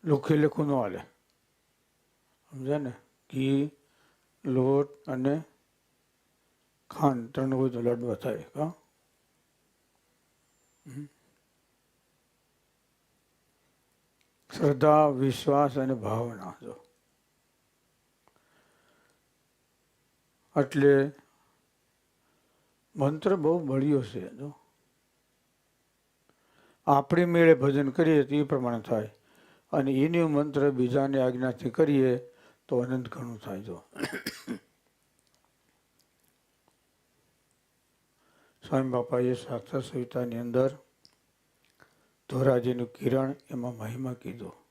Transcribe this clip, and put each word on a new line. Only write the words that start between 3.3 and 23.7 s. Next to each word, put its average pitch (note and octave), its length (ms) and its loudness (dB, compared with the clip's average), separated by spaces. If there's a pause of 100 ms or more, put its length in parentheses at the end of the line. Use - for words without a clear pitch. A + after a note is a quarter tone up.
ઘી, C#3 400 0 (720)
લોટ C3+ 640 0
અને C#3 340 -2 (1500)
ખાંડ B2+ 400 -2
ત્રણ C3+ 240 -2
હોય C3 160 0
તો A#2+ 100 -8
લાડવા A#2+ 340 -2
થાય, - 280 -8
કાં? D3+ 260 -8 (2250)
હમ. C#3 140 -12 (3500)
શ્રદ્ધા, D3+ 520 6
વિશ્વાસ C#3 720 0
અને C3 160 -2
ભાવના. G#2+ 680 -6
જો - 220 -18 (3750)
એટલે C#3 560 4 (1800)
મંત્ર D#3 400 0
બહુ E3 220 2
બળિયો C#3 440 0